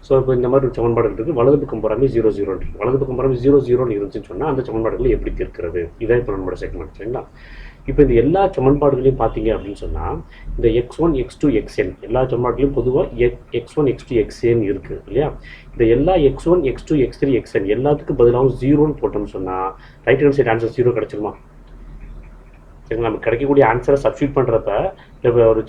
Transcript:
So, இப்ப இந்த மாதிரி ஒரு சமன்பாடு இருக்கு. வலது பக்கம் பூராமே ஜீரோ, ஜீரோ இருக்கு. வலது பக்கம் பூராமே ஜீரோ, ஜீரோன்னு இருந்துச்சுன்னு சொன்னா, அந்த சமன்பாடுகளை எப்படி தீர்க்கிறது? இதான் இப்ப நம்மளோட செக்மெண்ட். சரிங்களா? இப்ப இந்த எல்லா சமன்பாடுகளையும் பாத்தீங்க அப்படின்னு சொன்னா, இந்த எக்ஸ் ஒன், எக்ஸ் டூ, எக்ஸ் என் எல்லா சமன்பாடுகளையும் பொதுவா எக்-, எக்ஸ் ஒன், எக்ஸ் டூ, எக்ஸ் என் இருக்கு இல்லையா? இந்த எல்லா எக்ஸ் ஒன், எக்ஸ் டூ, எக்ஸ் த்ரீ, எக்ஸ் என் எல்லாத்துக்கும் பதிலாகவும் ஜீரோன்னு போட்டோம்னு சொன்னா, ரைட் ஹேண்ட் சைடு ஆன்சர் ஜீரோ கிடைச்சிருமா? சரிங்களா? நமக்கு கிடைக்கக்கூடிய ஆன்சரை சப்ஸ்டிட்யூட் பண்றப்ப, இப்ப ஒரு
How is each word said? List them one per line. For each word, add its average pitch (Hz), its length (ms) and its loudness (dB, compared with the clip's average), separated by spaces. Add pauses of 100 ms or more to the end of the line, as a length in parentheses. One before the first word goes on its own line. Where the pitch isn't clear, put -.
So, - 60 -2 (100)
இப்ப 127 180 0
இந்த 123 100 0
மாதிரி 131 200 4
ஒரு - 100 -8
சமன்பாடு 117 300 2
இருக்கு. 113 320 -4
வலது 139 200 4
பக்கம் 113 220 -6
பூராமே 113 320 0
ஜீரோ, 110 140 4 (100)
ஜீரோ 98 160 -2
இருக்கு. 87 260 -8
வலது 123 180 2
பக்கம் 127 200 -4
பூராமே 131 240 0
ஜீரோ, 139 240 6
ஜீரோன்னு 120 300 0
இருந்துச்சுன்னு 101 340 -8
சொன்னா, - 220 -4
அந்த 127 140 -4
சமன்பாடுகளை 113 480 0
எப்படி - 240 -6
தீர்க்கிறது? 85 420 -6 (220)
இதான் 117 180 2
இப்ப 107 140 -6
நம்மளோட 92 280 -6
செக்மெண்ட். 85 340 -12
சரிங்களா? 104 260 -8 (640)
இப்ப 139 140 2
இந்த 123 160 4
எல்லா 160 200 2 (140)
சமன்பாடுகளையும் 135 680 2
பாத்தீங்க 113 340 0
அப்படின்னு 95 280 -8
சொன்னா, 82 240 -6 (480)
இந்த 120 140 0 (120)
எக்ஸ் - 240 -8
ஒன், 170 80 2 (100)
எக்ஸ் - 200 -12
டூ, 151 60 2 (120)
எக்ஸ் - 220 -6
என் 92 100 -6 (140)
எல்லா 120 240 0
சமன்பாடுகளையும் 123 480 -2
பொதுவா 127 240 0 (240)
எக்-, - 180 -6 (140)
எக்ஸ் - 200 -10
ஒன், 143 140 2
எக்ஸ் - 160 -14
டூ, 127 140 -4
எக்ஸ் - 280 -8
என் 117 200 0
இருக்கு - 240 -8 (120)
இல்லையா? 135 220 -2 (440)
இந்த 120 120 0 (120)
எல்லா 170 200 2 (140)
எக்ஸ் 160 220 -2
ஒன், 180 200 2
எக்ஸ் - 180 -12
டூ, 156 60 2 (100)
எக்ஸ் - 160 -8
த்ரீ, 139 180 2
எக்ஸ் - 200 -8
என் 98 160 -2
எல்லாத்துக்கும் 143 460 -2
பதிலாகவும் 123 400 4
ஜீரோன்னு 147 400 2
போட்டோம்னு 104 340 -4
சொன்னா, 92 220 -6 (500)
ரைட் 135 160 4
ஹேண்ட் 139 140 4
சைடு 117 160 2
ஆன்சர் 113 240 -2
ஜீரோ 120 200 2
கிடைச்சிருமா? 104 360 -6 (1500)
சரிங்களா? 117 220 -4
நமக்கு - 180 -6
கிடைக்கக்கூடிய 135 420 4
ஆன்சரை 123 340 2
சப்ஸ்டிட்யூட் 135 340 0
பண்றப்ப, 113 360 0 (540)
இப்ப 117 260 6
ஒரு 110 160 2